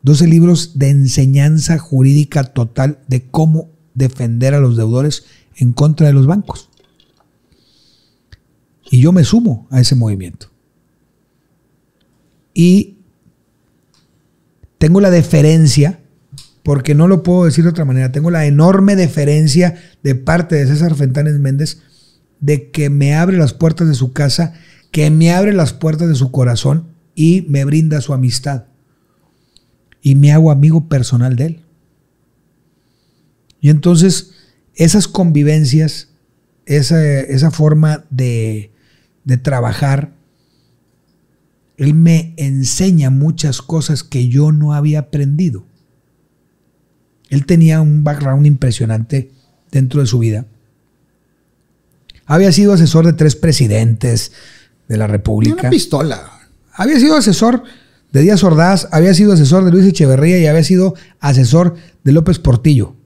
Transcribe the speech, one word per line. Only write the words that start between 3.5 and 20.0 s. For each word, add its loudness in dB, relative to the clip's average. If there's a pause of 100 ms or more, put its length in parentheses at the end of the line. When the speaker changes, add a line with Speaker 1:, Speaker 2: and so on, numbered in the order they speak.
Speaker 1:
defender -2
a 0
los 0
deudores -4 (320)
en -2
contra 0
de 2
los 4
bancos. -4 (2250)
Y 2
yo 4
me 2
sumo -2
a 0
ese 0
movimiento. -6 (2000)
Y 0 (1800)
tengo 2
la 4
deferencia, 2 (640)
porque -2
no 4
lo 2
puedo 0
decir 2
de 2
otra -4
manera, -2
tengo -4
la -2
enorme 2
deferencia 0 (260)